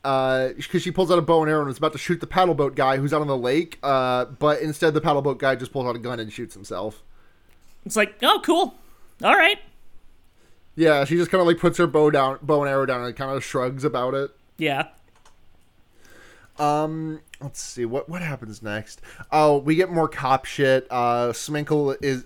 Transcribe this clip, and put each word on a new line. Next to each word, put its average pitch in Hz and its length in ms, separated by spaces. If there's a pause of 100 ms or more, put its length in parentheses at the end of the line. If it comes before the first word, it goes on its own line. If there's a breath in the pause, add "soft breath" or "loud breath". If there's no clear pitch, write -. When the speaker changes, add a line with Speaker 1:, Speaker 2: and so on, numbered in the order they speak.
Speaker 1:
uh, 131 460 (200)
'cause 180 140
she 180 80
pulls 185 200
out 180 60
a 175 60
bow 165 180
and 156 80
arrow 156 120
and 143 100
is 120 80
about 156 140
to 143 40
shoot 170 240
the - 60
paddle 185 260
boat 139 220
guy 135 220
who's 139 160
out 151 80
on 147 60
the 139 100
lake, 127 440
uh, 127 440
but 143 360
instead 156 320
the 151 80
paddle 147 220
boat 135 160
guy 135 160
just 123 160
pulls 131 160
out 120 80
a 120 40
gun 120 200
and 110 120
shoots 117 220
himself. 101 480 (840)
Speaker 2:
It's 196 100
like, 214 260
"Oh, 359 220
cool. 339 320 (480 soft breath)
All 247 120
right." 403 220 (1160)
Speaker 1:
Yeah, 151 300
she 160 100
just 175 160
kinda, 185 140
like, 170 120
puts 175 200
her 175 100
bow 151 240
down, 135 300
bow 143 200
and 139 80
arrow 135 160
down 127 180
and 120 120
kinda 135 260
shrugs 131 420
about 131 300
it. 139 180 (260)
Speaker 2:
Yeah. 143 300 (1700 soft breath)
Speaker 1:
Um, 156 640 (220)
let's 143 200
see, - 240
what, 120 220
what 175 140
happens 123 400
next? 107 400 (300 loud breath)
Oh, 151 260
we 143 180
get 180 160
more 165 160
cop 135 380
shit. 131 440
Uh, 120 440
Sminkle 147 680
is, 135 240